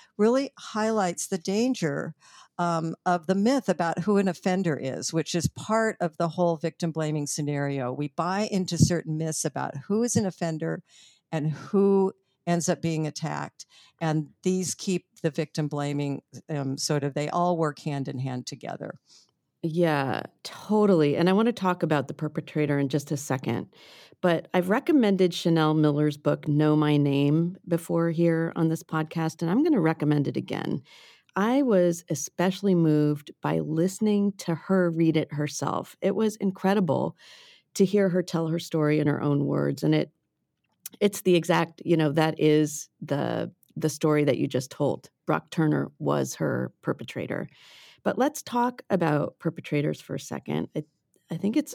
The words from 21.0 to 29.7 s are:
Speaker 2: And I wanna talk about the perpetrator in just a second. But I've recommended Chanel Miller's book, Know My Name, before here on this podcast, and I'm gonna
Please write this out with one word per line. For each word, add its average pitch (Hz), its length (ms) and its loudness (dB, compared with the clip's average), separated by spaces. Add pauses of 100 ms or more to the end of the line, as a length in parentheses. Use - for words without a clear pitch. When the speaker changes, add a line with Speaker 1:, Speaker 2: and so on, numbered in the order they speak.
Speaker 2:
And 175 140 4
I - 20 4
wanna 220 180 4
talk 180 320 -2
about 151 240 2
the - 60 -8
perpetrator 151 680 -2
in 139 120 0
just 143 200 -2
a 151 60 -2
second. 131 520 -4 (520)
But 170 320 2
I've 180 160 2
recommended 202 640 4
Chanel 165 400 4
Miller's 151 460 2
book, 147 280 0
Know 151 300 4
My 151 220 4
Name, 143 580 2 (100)
before 170 440 0
here 165 460 2
on 165 120 2
this 160 140 -2
podcast, 160 580 -4
and 165 100 -2
I'm 233 120 4
gonna 311 180 4